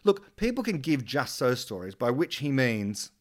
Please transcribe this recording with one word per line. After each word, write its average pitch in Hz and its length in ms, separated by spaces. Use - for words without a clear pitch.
look, 202 320
people 240 260
can 208 160
give 135 280
just 127 300
so 127 180
stories, 95 400
by 120 160
which 156 260
he 143 160
means 113 580